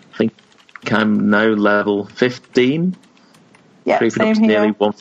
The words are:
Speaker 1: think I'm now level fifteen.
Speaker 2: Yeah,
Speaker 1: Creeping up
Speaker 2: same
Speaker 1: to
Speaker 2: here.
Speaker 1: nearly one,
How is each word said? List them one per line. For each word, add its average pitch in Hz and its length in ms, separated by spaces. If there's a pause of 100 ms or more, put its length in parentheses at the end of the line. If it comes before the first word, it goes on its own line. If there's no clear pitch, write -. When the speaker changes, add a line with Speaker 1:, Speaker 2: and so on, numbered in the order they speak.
(180)
Speaker 1:
think 113 140 (580)
I'm 107 400
now 104 180
level 104 580
fifteen. 131 880 (880)
Speaker 2:
Yeah, - 140
Speaker 1:
Creeping - 240
up 220 60
Speaker 2:
same 220 60
Speaker 1:
to 214 60
Speaker 2:
here. 220 80
Speaker 1:
nearly 214 220
one, 208 300